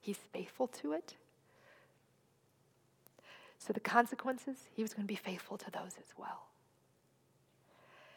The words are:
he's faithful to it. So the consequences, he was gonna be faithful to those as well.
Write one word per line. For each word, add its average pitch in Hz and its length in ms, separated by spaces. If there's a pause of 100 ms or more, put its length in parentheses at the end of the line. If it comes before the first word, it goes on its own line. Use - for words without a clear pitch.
he's 202 180
faithful - 500
to - 240
it. - 240 (2500)
So - 140
the 214 80
consequences, 254 920
he 220 100
was 220 120
gonna 202 120
be 202 100
faithful - 420
to - 120
those 190 280
as - 180
well. - 320 (1700)